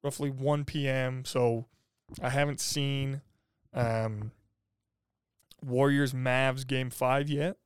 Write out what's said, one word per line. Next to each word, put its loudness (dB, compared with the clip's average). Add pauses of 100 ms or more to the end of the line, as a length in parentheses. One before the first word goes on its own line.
roughly -2
one 0
P -2
M, -2
so 2 (560)
I -2
haven't 0
seen, -2 (540)
um, -2 (1300)
Warriors 4
Mavs 0
game -2
five 0
yet. -2